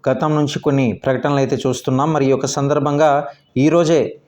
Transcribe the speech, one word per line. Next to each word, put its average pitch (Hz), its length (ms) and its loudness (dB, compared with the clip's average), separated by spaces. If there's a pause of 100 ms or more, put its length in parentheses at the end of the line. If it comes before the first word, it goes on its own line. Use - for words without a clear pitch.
గతం 151 320 0
నుంచి 147 260 -2
కొన్ని 139 200 2 (200)
ప్రకటనలు 135 380 0
అయితే 127 200 -2
చూస్తున్నాం. 131 520 -2
మరి 139 120 0
ఈ 135 60 2
యొక్క 139 240 -2
సందర్భంగా 147 520 0 (540)
ఈరోజే 160 360 2 (280)